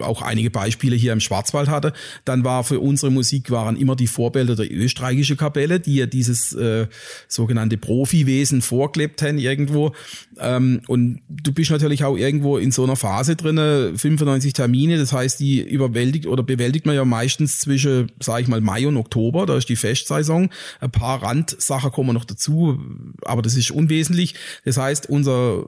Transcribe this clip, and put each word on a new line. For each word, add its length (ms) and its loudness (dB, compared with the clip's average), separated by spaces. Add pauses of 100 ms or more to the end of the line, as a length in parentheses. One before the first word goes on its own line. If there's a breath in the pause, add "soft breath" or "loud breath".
auch 200 -4
einige 300 -2
Beispiele 460 0
hier 160 2
im 80 0
Schwarzwald 480 -2
hatten. 240 0 (320 loud breath)
Dann 180 2
war 220 0
für 160 0
unsere 280 2
Musik 420 0
waren 260 0
immer 180 2
die 120 2
Vorbilder 500 0
der 120 -2
österreichische 680 0
Kapelle, 420 0
die 160 0
ja 120 2
dieses, 440 0
äh, 360 0 (420 loud breath)
sogenannte 480 0
Profiwesen 840 2
vorgelebt 600 -2
haben 160 -2
irgendwo. 560 0 (480 loud breath)
Ähm, 460 2
und 420 0
du 240 -4
bist 180 0
natürlich 320 2
auch 140 0
irgendwo 400 2
in 160 2
so 100 2
einer 140 2
Phase 400 0
drinne, 580 2
fünfundneunzig 560 2
Termine, 460 2
das 160 0
heißt, 260 0
die 220 2
überwältigt 640 0
oder 160 0
bewältigt 420 0
man 100 2
ja 100 2
meistens 540 0
zwischen, 600 2
sag 220 -2
ich 80 0
mal, 100 2
Mai 300 0
und 80 2
Oktober, 480 0
da 100 2
ist 140 0
die 80 0
Festsaison. 720 0 (320 loud breath)
Ein 100 -4
paar 320 -2
Randsachen 680 -2
kommen 200 0
noch 120 -2
dazu, 520 0 (460)
aber 180 -2
das 140 2
ist 160 0
unwesentlich. 640 0 (300 loud breath)
Das 100 0
heißt, 320 -2
unser 600 2